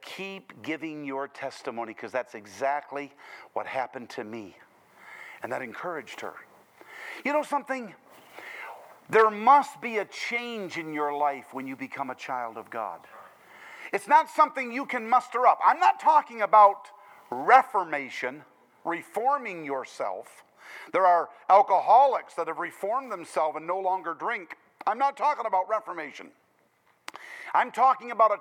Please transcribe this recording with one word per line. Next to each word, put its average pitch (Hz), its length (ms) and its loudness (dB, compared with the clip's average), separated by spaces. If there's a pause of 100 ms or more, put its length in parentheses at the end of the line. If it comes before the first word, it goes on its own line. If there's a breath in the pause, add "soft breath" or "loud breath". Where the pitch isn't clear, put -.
"Keep 190 600 -14
giving 151 420 -8
your 139 220 -6
testimony, 117 680 -10
'cause 104 200 -14
that's 123 240 -6
exactly 135 760 -8 (400 loud breath)
what 104 140 -8
happened 123 440 -8
to 123 120 -10
me." 107 340 -12 (840 loud breath)
And 113 80 -10
that 131 100 -6
encouraged 131 600 -10
her. 92 160 -10 (880 loud breath)
You 285 80 -2
know 302 100 2
something? 262 540 -6 (1120 loud breath)
There 220 200 6
must 240 520 4
be 233 180 -6
a 190 60 -2
change 233 720 -8
in 156 160 -8
your 147 180 -2
life 143 400 -4
when 131 140 -10
you 135 80 -10
become 131 360 -10
a 127 40 -8
child 120 420 -8
of 110 140 -14
God. 98 380 -10 (840 loud breath)
It's - 140 -4
not 302 240 4
something 269 400 0
you 254 160 -6
can 226 240 -6
muster 247 380 0
up. - 160 6
I'm 254 160 4
not 370 180 4
talking 277 440 2
about 202 500 6 (400 loud breath)
reformation, 147 1120 0 (400)
reforming 202 800 -4
yourself. 120 800 -8 (480 loud breath)
There 185 140 4
are 170 220 4 (200 loud breath)
alcoholics 196 840 6
that 165 120 -4
have 156 120 -8
reformed 208 520 -6
themselves 160 460 -4
and 160 100 -12
no 180 120 -4
longer 185 360 -4
drink. 180 420 -8 (300)
I'm 220 120 -2
not 277 180 0
talking 254 300 -2
about 185 220 0
reformation. 170 640 -6 (1200 loud breath)
I'm 233 200 0
talking 240 400 2
about 214 180 6
a 202 100 -2